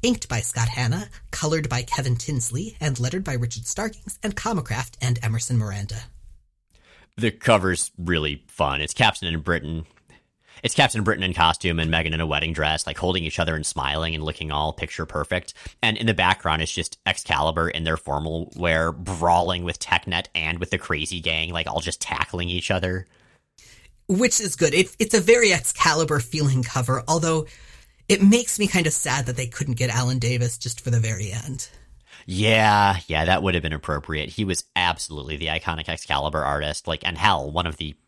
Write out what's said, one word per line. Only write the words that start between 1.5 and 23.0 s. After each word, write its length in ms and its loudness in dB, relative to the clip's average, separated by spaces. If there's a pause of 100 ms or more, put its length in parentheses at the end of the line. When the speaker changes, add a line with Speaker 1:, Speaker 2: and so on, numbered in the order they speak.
Speaker 1:
by 140 -2
Kevin 320 -2
Tinsley, 680 -4
and 200 -2
lettered 240 -2
by 80 -4
Richard 340 -4
Starkings 560 -8
and 140 -4
Comicraft 680 -4
and 200 0
Emerson 360 0
Miranda. 380 -4 (1200)
Speaker 2:
The 140 2
cover's 680 2
really 480 -2
fun. 340 0
It's 140 -4
Captain 460 0
Britain. 460 -2 (760)
It's 120 -2
Captain 280 4
Britain 220 2
in 80 0
costume 480 2
and 100 0
Megan 220 0
in 80 -4
a 60 0
wedding 260 -2
dress, 340 -2
like, 120 -8
holding 260 0
each 140 -6
other 160 0
and 100 -6
smiling 500 -4
and 80 -6
looking 300 -6
all 220 -2
picture 320 -6
perfect. 480 -4 (280)
And 140 2
in 80 -6
the 80 2
background, 480 2
it's 100 -2
just 360 -6
Excalibur 640 0
in 140 -6
their 120 0
formal 600 -4
wear, 360 2
brawling 720 2
with 140 -4
TechNet 560 -2
and 240 -4
with 100 -4
the 80 -2
Crazy 440 -6
Gang, 300 -2
like, 160 -4
all 140 -4
just 220 -6
tackling 480 -4
each 200 -4
other. 360 -2 (1000)